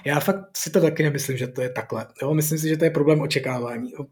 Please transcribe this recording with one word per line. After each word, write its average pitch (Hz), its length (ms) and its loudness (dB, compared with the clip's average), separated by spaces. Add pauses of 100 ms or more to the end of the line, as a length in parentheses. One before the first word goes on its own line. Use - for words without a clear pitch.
já 147 160 2
fakt - 360 -2
si - 140 -6
to - 100 4
taky 156 220 4
nemyslím, 139 340 0
že 123 100 -4
to 127 160 -6
je 127 80 -2
takhle. 113 360 -6 (160)
Jo, 143 120 0
myslím 156 240 2
si, 156 100 -2
že 156 80 2
to 160 80 2
je 160 60 4
problém 151 300 4
očekávání, 123 720 -4
jo, 143 200 -10